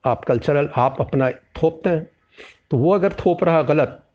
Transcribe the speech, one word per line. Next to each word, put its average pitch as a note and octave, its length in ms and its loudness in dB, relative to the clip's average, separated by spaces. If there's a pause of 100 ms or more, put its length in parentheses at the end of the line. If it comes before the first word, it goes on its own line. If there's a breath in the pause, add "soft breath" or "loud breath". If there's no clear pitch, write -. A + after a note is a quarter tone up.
आप A#2+ 200 -2
कल्चरल, C#3+ 520 0
आप C3 220 0
अपना C3 320 0
थोपते - 580 -4
हैं, D#3+ 200 -2 (640 loud breath)
तो C#3+ 60 0
वो D#3+ 160 2
अगर G3 200 0
थोप F3 300 0
रहा E3 180 4
गलत C#3+ 420 0 (120)